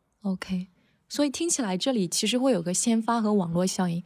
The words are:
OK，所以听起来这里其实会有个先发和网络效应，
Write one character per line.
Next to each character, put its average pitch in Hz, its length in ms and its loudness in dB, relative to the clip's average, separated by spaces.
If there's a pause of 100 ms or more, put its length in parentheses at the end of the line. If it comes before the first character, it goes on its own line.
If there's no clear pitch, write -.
(240)
OK， 185 440 -4 (420)
所 294 160 0
以 294 40 0
听 330 200 -4
起 311 120 0
来 190 160 -2
这 269 140 0
里 202 160 0
其 - 180 -2
实 214 120 0
会 262 140 2
有 180 100 2
个 175 120 -4
先 226 280 2
发 233 200 0
和 214 120 2
网 175 180 2
络 180 160 2
效 185 220 0
应， 170 160 -4